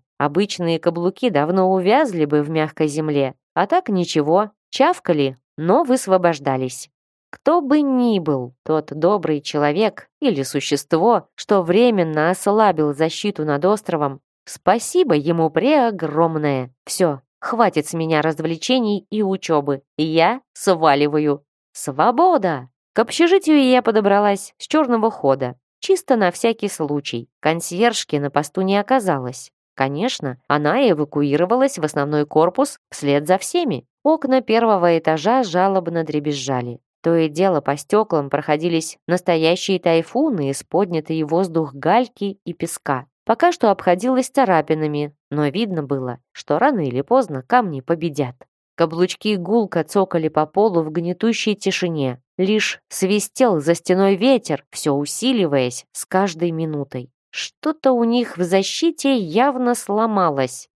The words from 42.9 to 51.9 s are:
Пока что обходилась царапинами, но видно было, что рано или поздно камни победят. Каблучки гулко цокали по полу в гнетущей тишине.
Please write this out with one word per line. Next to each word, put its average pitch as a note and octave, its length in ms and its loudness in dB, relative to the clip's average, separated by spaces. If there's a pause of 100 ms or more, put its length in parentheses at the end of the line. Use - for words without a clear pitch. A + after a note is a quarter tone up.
Пока E4+ 280 2
что A#3 180 2
обходилась G#3 580 0
царапинами, D#3 840 0 (160)
но D3 160 0
видно F3 380 -4
было, B2+ 340 -6 (140)
что - 260 -4
рано B3+ 220 2
или C3 220 -2
поздно G3+ 440 -2
камни G3 340 0
победят. D3+ 540 -4 (400)
Каблучки F3 640 -2
гулко F3+ 480 -2
цокали F3+ 420 -2
по D#3 200 0
полу F#3+ 360 0
в D#3 80 -8
гнетущей F3+ 640 -2
тишине. E3 640 -4 (180)